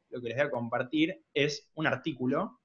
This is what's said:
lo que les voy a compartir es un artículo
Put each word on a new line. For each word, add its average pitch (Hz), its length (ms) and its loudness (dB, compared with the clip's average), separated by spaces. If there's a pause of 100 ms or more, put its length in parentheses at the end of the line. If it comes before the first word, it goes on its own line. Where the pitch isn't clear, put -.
lo 127 100 -8
que 123 100 -6
les 113 80 -6
voy 147 100 4
a - 40 -6
compartir 127 720 0 (100)
es 147 440 0
un 156 100 0
artículo 135 800 0